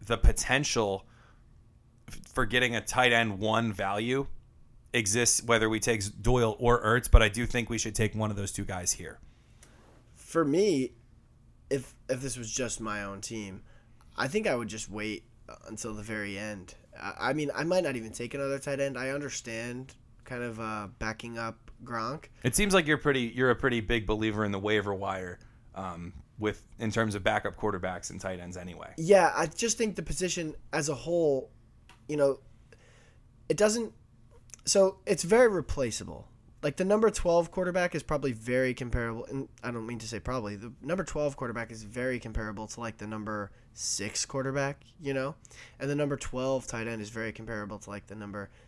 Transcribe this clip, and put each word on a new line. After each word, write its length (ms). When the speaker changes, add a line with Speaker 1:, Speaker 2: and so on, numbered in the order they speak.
Speaker 1:
the 100
potential 880
f-, 100
for 140
getting 280
a 60
tight 320
end 260
one 360
value 520
exists 500
whether 240
we 100
take 240
Doyle 360
or 240
Ertz, 280
but 120
I 60
do 180
think 240
we 80
should 160
take 200
one 160
of 60
those 160
two 120
guys 280
here. 260
Speaker 2:
For 300
me, 480
if, 240
if 120
this 160
was 140
just 300
my 220
own 180
team, 420
I 120
think 180
I 80
would 140
just 220
wait, 340
uh, 60
until 260
the 80
very 360
end. 360
I, 300
I 20
mean, 220
I 100
might 200
not 120
even 160
take 220
another 240
tight 220
end. 180
I 120
understand 840
kind 180
of, 180
uh, 280
backing 400
up 320
Gronk. 400
Speaker 1:
It 100
seems 200
like 120
you're 120
pretty, 360
you're 160
a 60
pretty 240
big 260
believer 380
in 80
the 60
waiver 360
wire, 440
um, 380
with, 240
in 120
terms 240
of 100
backup 320
quarterbacks 540
and 100
tight 200
ends 160
anyway. 420
Speaker 2:
Yeah, 360
I 120
just 320
think 180
the 60
position 520
as 160
a 60
whole, 560
you 80
know, 240
it 80
doesn't, 360
so 420
it's 180
very 240
replaceable. 800
Like, 140
the 80
number 260
twelve 400
quarterback 460
is 80
probably 260
very 420
comparable, 520
and 240
I 80
don't 120
mean 140
to 80
say 140
probably, 340
the 260
number 220
twelve 340
quarterback 360
is 100
very 380
comparable 480
to, 120
like, 180
the 100
number 420
six 520
quarterback, 600
you 120
know? 220
And 100
the 60
number 200
twelve 520
tight 180
end 160
is 80
very 220
comparable 480
to, 100
like, 160
the 80
number 340